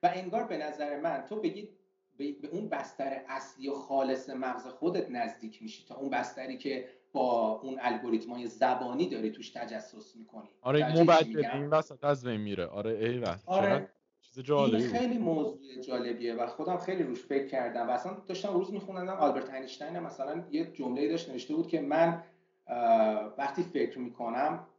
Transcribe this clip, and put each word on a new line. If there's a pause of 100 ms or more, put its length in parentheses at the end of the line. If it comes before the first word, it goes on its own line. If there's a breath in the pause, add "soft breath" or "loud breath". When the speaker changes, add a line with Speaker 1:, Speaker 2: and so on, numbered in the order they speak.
Speaker 1:
و
انگار
به
نظر
من
تو
بگی (500)
به، (100)
به
اون
بستر
اصلی
و
خالص
مغز
خودت
نزدیک
می‌شی
تا
اون
بستری
که (240 loud breath)
با (100)
اون
الگوریتم‌های
زبانی
داری
توش
تجسس
می‌کنی. (120)
Speaker 2:
آره،
این
Speaker 1:
متوجه
چی
Speaker 2:
مبدل
Speaker 1:
می‌گم؟
Speaker 2:
این
وسط
از
بین
میره.
آره،
ایول. (100)
Speaker 1:
آره.
Speaker 2:
چقدر (340)
چیز
جالبی
Speaker 1:
این
Speaker 2:
بود.
Speaker 1:
خیلی
موضوع
جالبیه
و
خودم
خیلی
روش
فکر
کردم
و
اصلاً (120)
داشتم
روز
می‌خوندم،
آلبرت
اینشتین
هم
مثلاً
یه
جمله‌ای
داشت
نوشته
بود
که
من، (440 loud breath)
اه،
وقتی
فکر
می‌کنم (120)